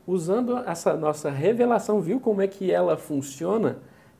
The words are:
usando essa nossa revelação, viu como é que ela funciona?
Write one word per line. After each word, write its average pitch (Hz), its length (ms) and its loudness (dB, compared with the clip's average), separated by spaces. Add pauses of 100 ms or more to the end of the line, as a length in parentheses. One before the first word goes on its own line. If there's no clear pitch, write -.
usando 196 540 0
essa 170 360 -2
nossa 151 340 -2
revelação, 214 720 2
viu 185 200 -2
como 202 220 0
é 196 60 4
que 190 240 -4
ela 175 240 4
funciona? 160 840 -2 (400)